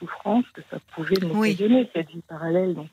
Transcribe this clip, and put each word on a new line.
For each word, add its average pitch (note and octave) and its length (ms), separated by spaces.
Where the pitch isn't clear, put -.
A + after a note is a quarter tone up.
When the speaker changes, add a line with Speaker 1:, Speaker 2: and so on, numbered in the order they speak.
Speaker 1:
souffrance G#3 520
que D#3 160
ça - 100
pouvait F#3 280
Speaker 2:
Oui. F3 80
Speaker 1:
m'occasionner, G#3+ 600
cette E3 160
vie E3+ 160
parallèle E3 480
dont D#3 180